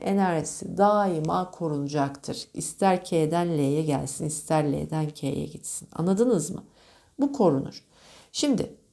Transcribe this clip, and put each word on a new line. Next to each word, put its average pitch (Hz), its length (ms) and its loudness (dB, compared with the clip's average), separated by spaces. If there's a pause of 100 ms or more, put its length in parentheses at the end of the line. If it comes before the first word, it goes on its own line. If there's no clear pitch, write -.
enerjisi 175 760 -2
daima 185 720 2
korunacaktır. 143 1000 -4
İster 185 520 0
K'den 165 520 2
L'ye 143 260 2
gelsin, 147 420 -2
ister 151 460 0
L'den 151 380 -2
K'ye - 360 -4
gitsin. - 500 -12
Anladınız 190 560 2
mı? - 120 -10 (560)
Bu 285 140 2
korunur. 151 520 2 (460)
Şimdi - 440 0 (180)